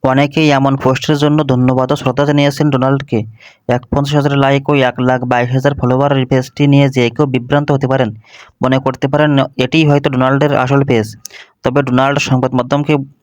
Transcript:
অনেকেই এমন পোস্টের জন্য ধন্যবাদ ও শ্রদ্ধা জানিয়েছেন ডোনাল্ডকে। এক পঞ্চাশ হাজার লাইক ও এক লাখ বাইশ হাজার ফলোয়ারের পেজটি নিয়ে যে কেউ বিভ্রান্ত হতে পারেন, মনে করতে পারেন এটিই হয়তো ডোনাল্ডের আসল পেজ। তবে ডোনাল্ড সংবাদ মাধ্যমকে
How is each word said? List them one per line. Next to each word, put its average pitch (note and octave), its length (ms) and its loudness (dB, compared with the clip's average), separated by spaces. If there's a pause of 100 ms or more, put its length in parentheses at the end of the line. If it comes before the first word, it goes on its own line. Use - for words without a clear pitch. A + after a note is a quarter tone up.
অনেকেই C#3+ 480 2
এমন C3+ 260 2
পোস্টের C3+ 400 0
জন্য D3 260 2
ধন্যবাদ B2+ 480 0
ও D3 40 2
শ্রদ্ধা C#3+ 300 -2
জানিয়েছেন C#3+ 440 0
ডোনাল্ডকে। C3+ 500 0 (480)
এক B2 180 0
পঞ্চাশ C#3+ 300 -2
হাজার C#3 220 0
লাইক C#3 320 2
ও D3+ 60 0
এক B2+ 240 0
লাখ B2+ 260 0
বাইশ B2 260 0
হাজার C3+ 240 0
ফলোয়ারের C3 500 0
পেজটি C3 420 -2
নিয়ে C#3 220 4
যে C3 200 0
কেউ D3 160 0
বিভ্রান্ত C#3 460 -2
হতে C#3 160 0
পারেন, C3 220 0 (500)
মনে C3 200 0
করতে C3+ 280 -4
পারেন D3+ 240 2 (260)
এটিই D#3 300 0
হয়তো C#3+ 220 2
ডোনাল্ডের C3+ 480 0
আসল C3 260 0
পেজ। A#2 240 0 (520)
তবে C3+ 220 -2
ডোনাল্ড C3+ 380 0
সংবাদ B2+ 340 0
মাধ্যমকে C#3+ 400 -2 (300)